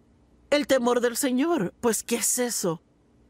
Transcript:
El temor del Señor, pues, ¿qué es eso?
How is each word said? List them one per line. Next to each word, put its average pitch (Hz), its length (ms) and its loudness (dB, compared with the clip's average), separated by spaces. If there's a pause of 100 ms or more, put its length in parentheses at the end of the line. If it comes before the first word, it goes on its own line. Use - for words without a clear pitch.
(500)
El 294 180 2
temor 247 340 2
del 233 160 0
Señor, 269 640 0
pues, 226 220 0
¿qué 233 140 -2
es - 220 -2
eso? 208 420 -4 (480)